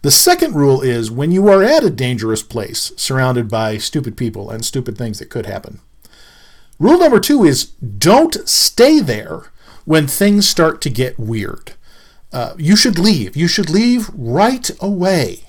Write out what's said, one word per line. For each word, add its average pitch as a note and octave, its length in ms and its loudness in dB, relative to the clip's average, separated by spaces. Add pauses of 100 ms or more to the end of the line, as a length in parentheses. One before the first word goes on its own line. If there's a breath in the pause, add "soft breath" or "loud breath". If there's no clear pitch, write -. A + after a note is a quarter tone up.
The D3 100 0
second E4 440 2
rule C#3 260 2
is A#2 300 -2
when C#3+ 200 -2
you F#3+ 160 2
are G3 160 6
at D4 200 2
a G#3 60 2
dangerous A2+ 540 -4
place, - 540 -8
surrounded B2+ 520 -2
by A2 280 -4
stupid A#2+ 400 -6
people G#2+ 320 -8
and A2+ 160 -10
stupid B2 320 -6
things A2+ 220 -8
that - 100 -16
could A2+ 160 -8
happen, G2 340 -12 (1000 soft breath)
rule C#4+ 200 6
number C#4 200 6
two C#4+ 240 2
is C#3+ 220 2
don't E3+ 840 0
stay D4 520 4
there A#2+ 520 -6 (340 soft breath)
when D#3 220 2
things G3+ 400 2
start D#3+ 340 0
to D3 80 -4
get B2+ 300 -4
weird. A2 540 -8 (600 soft breath)
Uh, B2 240 -6
you E3+ 180 4
should A3 220 0
leave. E3+ 380 0
You E3 120 0
should F#3+ 220 -2
leave A3+ 440 0
right G3 560 -2 (100)
away. F3+ 680 -2